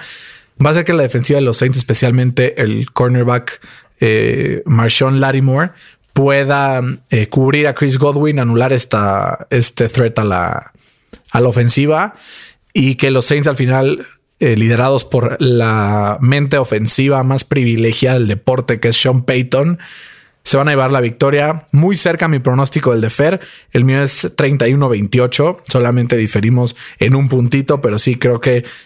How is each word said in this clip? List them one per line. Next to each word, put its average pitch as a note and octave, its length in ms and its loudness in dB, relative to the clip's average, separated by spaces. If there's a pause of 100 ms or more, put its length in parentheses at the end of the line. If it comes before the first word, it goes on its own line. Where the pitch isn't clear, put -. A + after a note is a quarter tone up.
(640)
va D3 60 4
a - 20 2
hacer E3+ 120 0
que E3+ 100 0
la D#3 80 2
defensiva C3 360 0
de C#3 60 2
los A#2 140 0
Saints, C3 180 0
especialmente B2+ 840 0
el A2 320 -2
cornerback, B2 680 -2 (400)
eh, A2+ 640 0
Marshawn C3+ 560 2
Lattimore, C3+ 520 0 (420)
pueda, C#3 640 0 (300)
eh, A2 180 0
cubrir C#3 400 2
a C3+ 60 -2
Chris C3+ 240 0
Godwin, C#3+ 420 0
anular A#2+ 320 0
esta, G2+ 800 -2
este A#2+ 380 0
threat A#2 300 -2
a G#2+ 60 0
la, F2+ 480 -4 (580)
a A#2 100 0
la B2 80 2
ofensiva, C#3+ 680 0 (580)
y C3+ 240 0
que C3+ 140 0
los B2+ 160 2
Saints D3 220 0
al C#3 80 -2
final, C3 500 0 (340)
eh, A#2+ 160 2
liderados A#2+ 480 0
por A#2+ 360 -2
la A2 840 0
mente C#3 340 0
ofensiva C3 680 0
más C3 220 -2
privilegiada A#2+ 760 0
del A2+ 100 0
deporte, G#2 520 -2
que A#2 80 0
es A#2 80 0
Sean B2+ 260 0
Payton, C3+ 560 -2 (640)
se - 140 0
van C#3 120 2
a - 20 2
llevar C3+ 220 2
la C3+ 80 2
victoria. C#3+ 720 0
Muy E3+ 240 2
cerca E3 320 0
mi D3+ 100 0
pronóstico C3 540 0
del A2+ 80 0
de A2 100 -2
Fer. E3 300 0 (320)
El A#2+ 100 2
mío C3+ 180 2
es - 360 -2
treinta C3+ 320 0
y B2+ 60 2
uno C#3+ 140 2
veintiocho. B2 800 0
Solamente A#2+ 500 0
diferimos A#2 600 0 (240)
en C3 160 2
un C#3 120 0
puntito, C3+ 520 0
pero G#2+ 180 -2
sí B2+ 160 0
creo B2 240 0
que B2 260 0 (200)